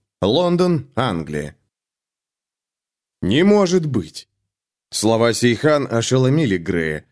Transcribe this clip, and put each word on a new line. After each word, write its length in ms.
Лондон, 760
Англия. 600
«Не 200
может 440
быть!» 420
Слова 400
Сейхан 580
ошеломили 680
Грея. 540